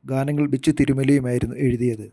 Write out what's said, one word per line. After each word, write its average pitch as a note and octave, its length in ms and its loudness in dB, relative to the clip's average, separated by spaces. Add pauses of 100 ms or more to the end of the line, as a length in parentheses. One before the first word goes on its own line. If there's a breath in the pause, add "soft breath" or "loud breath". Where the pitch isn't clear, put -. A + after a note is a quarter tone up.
ഗാനങ്ങൾ C#3 420 -2
ബിച്ചു C#3+ 240 0
തിരുമലയുമായിരുന്നു C3 840 0
എഴുതിയത്. A#2+ 560 0